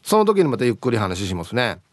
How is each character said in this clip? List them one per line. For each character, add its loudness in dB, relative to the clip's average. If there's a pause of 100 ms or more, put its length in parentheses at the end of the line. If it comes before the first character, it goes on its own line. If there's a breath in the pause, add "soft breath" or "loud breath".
そ 0
の 4
時 2
に 6
ま 0
た -2
ゆ 2
っ -2
く -4
り 0
話 -4
し -4
ま -6
す -14
ね。 -2 (120)